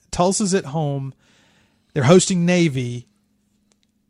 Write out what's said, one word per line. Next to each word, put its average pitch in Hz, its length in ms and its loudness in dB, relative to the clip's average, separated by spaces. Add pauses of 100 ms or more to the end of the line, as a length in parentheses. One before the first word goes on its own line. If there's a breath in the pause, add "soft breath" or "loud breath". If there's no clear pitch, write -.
Tulsa's 190 460 0
at 190 100 -2
home. 139 480 -6 (800)
They're 147 100 -2
hosting 180 420 4
Navy, 131 640 -2 (1040)